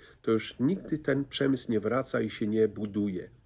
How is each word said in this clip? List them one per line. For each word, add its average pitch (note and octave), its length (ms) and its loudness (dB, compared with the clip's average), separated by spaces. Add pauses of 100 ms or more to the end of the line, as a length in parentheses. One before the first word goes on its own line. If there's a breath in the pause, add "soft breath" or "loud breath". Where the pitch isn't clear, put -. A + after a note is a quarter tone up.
(220 loud breath)
to A2+ 100 2
już - 280 -2
nigdy D#3 380 0
ten C#3 260 0
przemysł C3+ 480 0
nie G#2+ 80 4
wraca A#2+ 400 0
i A2+ 100 0
się - 160 -4
nie A2 220 4
buduje G2+ 600 -4 (160)